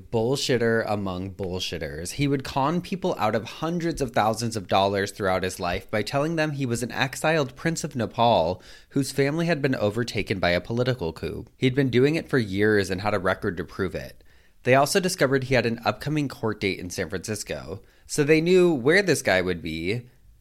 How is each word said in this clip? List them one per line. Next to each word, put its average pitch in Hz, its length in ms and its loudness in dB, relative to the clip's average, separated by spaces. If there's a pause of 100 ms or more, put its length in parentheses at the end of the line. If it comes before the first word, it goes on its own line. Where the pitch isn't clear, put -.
(120)
bullshitter 117 760 2
among 95 460 -4
bullshitters. 87 800 -6
He 143 160 0
would 139 160 0
con 151 360 0
people 180 380 -4
out 110 160 0
of 104 100 -2
hundreds 165 560 -4
of 120 120 -4
thousands 110 420 0
of 98 140 -6
dollars 101 420 2
throughout 92 320 0
his 92 160 -4
life 90 320 -4
by 107 120 -2
telling 151 340 -2
them 156 160 0
he 139 120 -4
was 117 200 -2
an 113 80 -6
exiled 139 640 -2
prince 165 260 -4
of 151 140 -8
Nepal 101 640 2 (280)
whose 139 200 -2
family 151 360 0
had 165 140 0
been 135 140 0
overtaken 107 640 -2
by 87 120 2
a 87 100 4
political 117 520 -2
coup. - 340 -8 (100)
He'd 127 180 2
been 135 160 2
doing 131 240 4
it 165 140 -4
for 143 100 2
years 101 500 4
and 92 120 -2
had 104 140 0
a 101 40 0
record 92 380 0
to 82 80 -6
prove 90 320 -4
it. - 260 -10 (400)
They 127 140 6
also 143 240 4
discovered 139 440 0
he 131 120 2
had 117 100 2
an 117 180 -4
upcoming 139 440 -2
court 110 320 -4
date 95 180 0
in 92 120 -10
San 85 200 -4
Francisco, 85 680 -8 (260)
so - 160 -2
they 156 180 6
knew 175 320 6
where 151 300 4
this 175 200 2
guy 92 180 4
would 90 200 -2
be, 82 420 -4 (380)